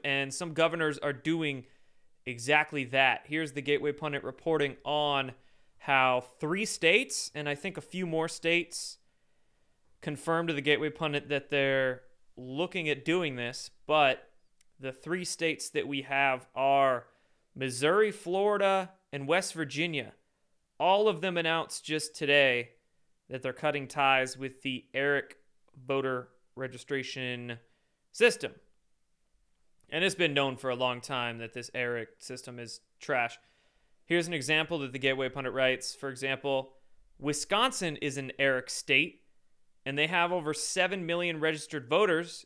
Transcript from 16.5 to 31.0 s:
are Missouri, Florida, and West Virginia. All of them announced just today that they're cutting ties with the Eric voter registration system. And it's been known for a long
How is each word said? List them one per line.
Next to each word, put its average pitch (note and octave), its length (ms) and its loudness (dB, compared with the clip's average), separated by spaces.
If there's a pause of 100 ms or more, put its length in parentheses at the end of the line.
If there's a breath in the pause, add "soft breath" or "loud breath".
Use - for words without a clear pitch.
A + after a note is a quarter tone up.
are C3+ 520 4 (500 soft breath)
Missouri, D3 560 2
Florida, G3 800 0 (200)
and C#3 140 -6
West F3 280 0
Virginia. D3 580 -4 (680)
All G3 300 6
of E3+ 120 0
them F3+ 160 -2
announced E3 480 -2
just D3+ 300 -4
today C#3 560 4 (580)
that C3 140 -8
they're C3 100 -4
cutting C#3+ 360 -2
ties C3 500 2
with C3 240 -10
the C3 220 -6 (100)
Eric C#3 440 0 (460)
voter C3 440 -2 (260)
registration B2+ 1040 -8 (540)
system. D#3 400 2 (1400)
And E3 160 -2
it's F#3+ 100 0
been E3+ 180 2
known C#3 240 2
for C3 140 -6
a B2 60 -2
long B2 240 0